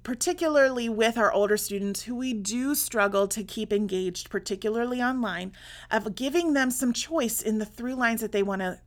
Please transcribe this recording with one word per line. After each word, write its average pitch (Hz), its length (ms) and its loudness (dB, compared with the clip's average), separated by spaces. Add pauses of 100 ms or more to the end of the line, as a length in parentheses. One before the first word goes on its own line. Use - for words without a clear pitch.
particularly 269 880 2
with 226 280 2
our 220 140 4
older 208 240 4
students 202 460 -4
who 247 140 -8
we 254 180 -4
do 233 420 -2
struggle 202 540 2
to 214 140 -4
keep 214 280 -4
engaged, 185 580 -2
particularly 226 720 -2
online, 214 520 -2 (380)
of 214 240 0
giving 302 380 2
them 262 180 4
some 247 200 0
choice 247 500 0
in 214 180 0
the 214 60 -4
through 247 300 -8
lines 233 240 0
that 220 140 -4
they 202 100 4
wanna 190 440 -2